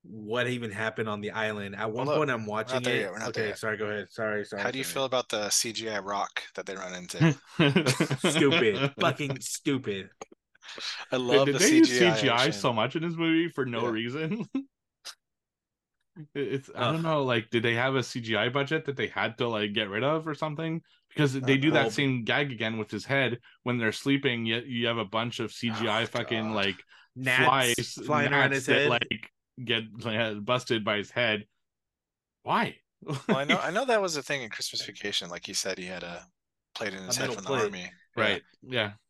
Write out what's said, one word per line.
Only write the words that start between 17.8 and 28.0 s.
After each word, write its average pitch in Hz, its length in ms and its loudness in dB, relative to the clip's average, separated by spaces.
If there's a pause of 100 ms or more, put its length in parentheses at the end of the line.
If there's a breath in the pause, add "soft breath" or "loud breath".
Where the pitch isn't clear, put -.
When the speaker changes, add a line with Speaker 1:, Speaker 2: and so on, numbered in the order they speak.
Speaker 3:
a 131 80 2
C - 180 -6
G 113 140 -2
I 107 140 2
budget 139 380 0
that 135 100 -6
they 113 100 -2
had 107 320 -2
to, 123 100 0
like, 107 240 0
get 107 160 0
rid 104 140 -2
of 156 240 0
or 156 80 -6
something? 160 480 -4 (260 soft breath)
Because 147 240 2
they 135 220 2
Speaker 2:
Uh, 135 60 4
Speaker 3:
do 147 120 4
that 151 100 4
Speaker 1:
well, 113 100 2
Speaker 3:
same 131 320 0
gag 135 260 0
again 113 260 -4
with 110 140 -6
his 104 140 -6
head 127 340 0 (240 soft breath)
when 123 160 -2
they're 110 140 2
sleeping, 135 520 0
yet 117 220 0
you 120 220 -2
have 117 100 0
a 110 60 0
bunch 110 340 -2
of 110 140 -4
C 120 180 -2
G 110 160 -2
I 110 160 2
Speaker 2:
Oh, 117 40 0
Speaker 3:
fucking, 113 420 -4
Speaker 2:
God. 110 80 -4
Speaker 3:
like, 98 200 0 (380 soft breath)
Speaker 1:
gnats 131 300 2
Speaker 3:
flies, 127 480 4 (120)